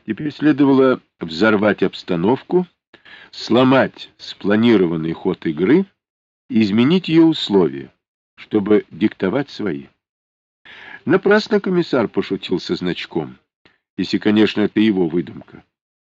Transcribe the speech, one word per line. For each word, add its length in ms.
Теперь 260
следовало 680
взорвать 640
обстановку, 840
сломать 880
спланированный 920
ход 340
игры, 400
изменить 580
её 180
условия, 640
чтобы 540
диктовать 580
свои. 380
Напрасно 540
комиссар 480
пошутил 520
со 140
значком, 640
если, 220
конечно, 420
это 200
его 280
выдумка. 560